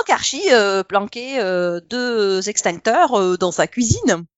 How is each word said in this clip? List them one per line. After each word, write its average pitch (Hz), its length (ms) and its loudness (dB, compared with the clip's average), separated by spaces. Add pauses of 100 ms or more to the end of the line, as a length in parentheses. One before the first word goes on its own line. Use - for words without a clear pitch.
qu'Archie, 349 480 0
euh, 196 320 2
planquait, 240 560 -4
euh, 175 400 -2
deux 208 680 -2
extincteurs, 220 720 0
euh, 185 160 2
dans 180 160 0
sa 165 160 0
cuisine. 220 580 0 (120)